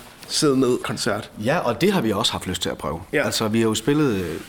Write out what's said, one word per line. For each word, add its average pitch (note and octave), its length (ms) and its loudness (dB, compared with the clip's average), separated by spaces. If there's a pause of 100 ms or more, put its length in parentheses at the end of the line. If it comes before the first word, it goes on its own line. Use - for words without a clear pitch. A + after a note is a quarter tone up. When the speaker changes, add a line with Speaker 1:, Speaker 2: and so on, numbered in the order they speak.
(280)
Speaker 1:
sid-ned-koncert. B2 1040 0 (140)
Speaker 2:
Ja, C#3+ 140 2
og A2+ 220 -2
det G3 120 4
har F3+ 80 2
vi A2 120 2
også G2+ 200 0
haft - 140 -6
lyst F2+ 160 -4
til D#2+ 60 -2
at - 100 -6
prøve. D#2+ 220 -6 (120)
Speaker 1:
Ja. A#2+ 120 2
Speaker 2:
Altså, A2 240 0
vi A2 120 2
har A2+ 80 4
jo A2 60 2
spillet G#2+ 760 0